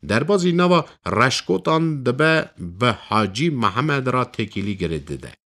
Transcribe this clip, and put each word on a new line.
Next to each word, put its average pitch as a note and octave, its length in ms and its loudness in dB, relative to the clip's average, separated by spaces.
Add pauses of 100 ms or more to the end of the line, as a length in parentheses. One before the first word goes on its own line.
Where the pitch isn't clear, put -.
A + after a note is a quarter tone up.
دربازی F3+ 440 2
ناوا F3 320 4 (220)
رشکوتان D#3 960 0
دبه، D#3 480 0 (280)
به A2+ 180 2 (120)
حاجی G#2+ 420 0
محمد B2+ 580 0
را B2 160 0
تکیلی G2+ 500 -6
گرده D#2 420 -6
ده. C2 160 -14 (160)